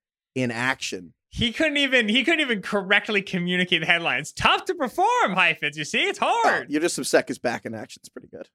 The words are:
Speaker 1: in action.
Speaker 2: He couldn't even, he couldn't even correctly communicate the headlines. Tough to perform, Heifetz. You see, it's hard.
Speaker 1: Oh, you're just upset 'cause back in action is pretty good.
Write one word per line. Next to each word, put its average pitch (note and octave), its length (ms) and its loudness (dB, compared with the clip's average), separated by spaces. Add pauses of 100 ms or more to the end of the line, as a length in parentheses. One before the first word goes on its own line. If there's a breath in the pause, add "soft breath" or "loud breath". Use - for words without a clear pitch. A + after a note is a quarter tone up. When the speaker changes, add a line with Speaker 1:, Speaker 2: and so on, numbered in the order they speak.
(340)
Speaker 1:
in B2+ 160 0
action. A2+ 640 -4 (160)
Speaker 2:
He A3+ 240 -2
couldn't D4+ 240 0
even, B3+ 320 2
he A#3 160 2
couldn't E4 160 2
even A#3+ 220 -2
correctly G3+ 580 0
communicate F3+ 600 0
the D#3+ 60 0
headlines. D#3 460 0
Tough F#4 340 4
to F#4 80 -2
perform, F4 600 0
Heifetz. D#3 420 0
You D3+ 80 -6
see, B3 200 -2
it's F#4+ 140 -2
hard. C4+ 460 2
Speaker 1:
Oh, - 40 -20
you're D3 120 0
just E3 180 0
upset C3+ 280 2
'cause B2+ 120 -8
back A#2+ 280 -4
in A2+ 80 -10
action A2 280 -14
is - 60 -20
pretty - 200 -18
good. - 260 -16